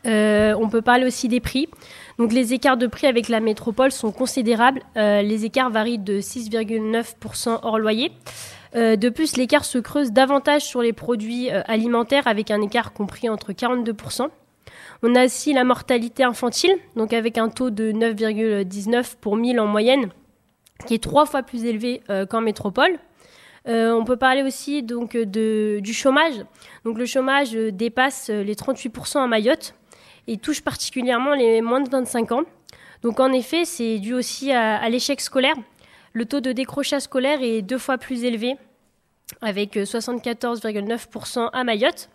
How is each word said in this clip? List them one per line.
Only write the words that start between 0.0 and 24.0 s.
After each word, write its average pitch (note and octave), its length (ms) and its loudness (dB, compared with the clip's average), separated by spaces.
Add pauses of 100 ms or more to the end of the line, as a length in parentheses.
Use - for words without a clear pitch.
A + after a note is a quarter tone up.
Euh, G#3+ 520 4
on A3 100 0
peut A3+ 140 2
parler B3 240 4
aussi B3 220 -2
des A#3+ 120 2
prix. C#4+ 280 -2 (500)
Donc, A#3 140 2
les B3 220 2
écarts C4 220 4
de A#3+ 100 0
prix B3+ 200 -2
avec A#3 220 2
la A3+ 120 2
métropole A3+ 520 2
sont G#3+ 200 -4
considérables. B3 680 2 (160)
Euh, G#3 260 4
les G#3+ 220 0
écarts B3+ 260 0
varient A3 280 0
de G3+ 220 -2
six A3+ 280 -10
virgule A3 420 -2
neuf A3+ 280 -2
pour - 160 -14
cent A3+ 280 -2
hors A3 160 0
loyer. A3 340 0 (640)
Euh, A3+ 220 4
de A3+ 120 2
plus, D4 280 0
l'écart B3+ 280 4
se - 140 -4
creuse C4 340 -2
davantage C#4 500 4
sur A#3+ 200 -4
les A#3 100 2
produits, A#3+ 580 -4
euh, F#3 160 0
alimentaires A#3 600 2
avec G#3+ 240 0
un G#3 100 2
écart G#3 320 -2
compris - 360 -6
entre G#3 240 -6
quarante-deux A#3+ 420 -2
pour - 180 -10
cent. C4 160 -4 (760)
On A#3+ 120 4
a B3+ 100 8
aussi C#4 280 0
la B3+ 120 4
mortalité A#3+ 600 2
infantile, B3 500 2 (200)
donc A3 180 0
avec A3+ 260 0
un A3+ 100 2
taux B3+ 220 -2
de A3 220 -2
neuf A3+ 220 0
virgule G#3+ 500 0
dix-neuf G3+ 520 -2
pour G#3 200 -2
mille A#3+ 240 2
en G#3 60 2
moyenne, G#3+ 440 2 (760)
qui A3+ 80 0
est A3 80 -2
trois D4 240 4
fois C4+ 160 -4
plus A#3 220 -8
élevé, A#3+ 460 -4
euh, G3 160 -2
qu'en A3+ 140 -2
métropole. A3+ 580 0 (680)
Euh, A3+ 240 2
on A3+ 120 2